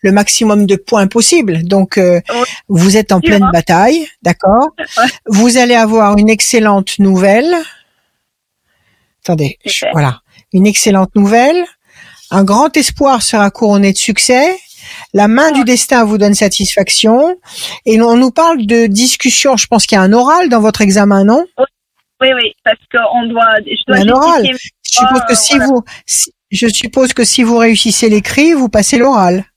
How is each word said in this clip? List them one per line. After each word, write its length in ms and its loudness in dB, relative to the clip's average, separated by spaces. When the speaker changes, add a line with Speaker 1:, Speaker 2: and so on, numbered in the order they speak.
Speaker 1:
le 120 0
maximum 540 0
de 100 2
points 300 -2
possible. 580 0
Donc, 340 0
euh, 220 2
Speaker 2:
Oui. 120 -2
Speaker 1:
vous 280 2
êtes 160 0
en 80 2
Speaker 2:
Dur, 100 0
Speaker 1:
pleine 140 2
Speaker 2:
hein. 80 0
Speaker 1:
bataille, 540 0
d'accord ? 460 0
Speaker 2:
Ouais. 260 -4
Speaker 1:
Vous 320 2
allez 160 2
avoir 440 2
une 120 2
excellente 680 -2
nouvelle. 560 2
Attendez, 420 -4
je, 40 -8
Speaker 2:
Super. 220 -4
Speaker 1:
voilà. 280 -2
Une 120 2
excellente 480 0
nouvelle. 480 2
Un 120 0
grand 360 0
espoir 440 0
sera 280 0
couronné 420 0
de 60 -4
succès. 580 0
La 160 2
main 220 2
Speaker 2:
Ah. 20 -2
Speaker 1:
du 120 0
destin 400 0
vous 120 -2
donne 180 2
satisfaction. 1000 0
Et 160 2
on 160 2
nous 140 2
parle 340 0
de 220 2
discussion. 720 -2
Je 80 -2
pense 180 0
qu'il 120 -2
y 20 2
a 40 2
un 120 2
oral 340 2
dans 120 2
votre 200 0
examen, 440 2
non ? 200 2
Speaker 2:
Oui, 60 2
oui, 120 0
oui, 180 -4
parce 140 0
qu'on 360 -2
doit, 320 0
je 280 -8
dois 120 0
Speaker 1:
Il 80 2
y 40 2
a 20 2
un 40 2
oral. 300 2
Speaker 2:
justifier 240 -8
Speaker 1:
Je 140 -4
suppose 280 0
que 60 -2
Speaker 2:
euh, 40 0
Speaker 1:
si 200 -2
Speaker 2:
voilà. 100 0
Speaker 1:
vous, 160 0
si, 260 -6
je 180 -2
suppose 440 -2
que 120 -2
si 180 0
vous 160 0
réussissez 500 0
l'écrit, 460 0
vous 160 0
passez 260 0
l'oral. 480 0